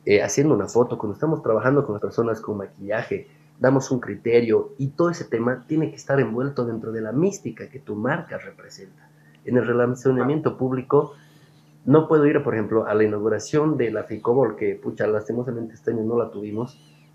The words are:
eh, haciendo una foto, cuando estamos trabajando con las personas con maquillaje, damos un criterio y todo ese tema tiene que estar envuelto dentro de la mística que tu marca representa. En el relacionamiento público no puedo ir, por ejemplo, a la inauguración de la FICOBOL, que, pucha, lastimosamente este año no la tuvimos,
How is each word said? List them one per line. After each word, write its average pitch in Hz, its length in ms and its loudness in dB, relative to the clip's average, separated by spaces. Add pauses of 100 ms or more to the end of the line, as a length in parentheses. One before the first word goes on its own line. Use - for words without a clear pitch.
eh, 101 160 6
haciendo 143 340 2
una 98 120 -2
foto, 120 300 2
cuando 104 160 -6
estamos 156 280 -2
trabajando 127 440 2
con 107 100 -6
las 104 60 -6
personas 110 400 -2
con 107 160 -6
maquillaje, 98 680 -6 (320)
damos 131 320 2
un 123 80 0
criterio 113 800 0
y 139 120 -4
todo 170 200 0
ese 165 160 -6
tema 123 420 -2
tiene 156 220 0
que - 80 -12
estar 139 220 0
envuelto 123 460 -2
dentro 110 260 -6
de 110 100 -6
la 110 100 -6
mística 123 580 -2
que - 100 -18
tu 104 160 -10
marca 127 420 -4
representa. - 720 -20 (360)
En 120 120 2
el 113 80 4
relacionamiento 127 920 0
público 131 560 0 (720)
no 156 240 6
puedo 151 180 6
ir, 147 160 2
por 120 100 -2
ejemplo, 110 320 0
a 104 80 -2
la 107 120 6
inauguración 107 720 0
de 117 140 0
la - 120 -4
FICOBOL, 117 540 0
que, 101 180 -2
pucha, 117 320 -4
lastimosamente 117 680 -4
este - 180 -4
año 113 120 -2
no 117 180 -2
la - 80 -4
tuvimos, 104 480 -8 (380)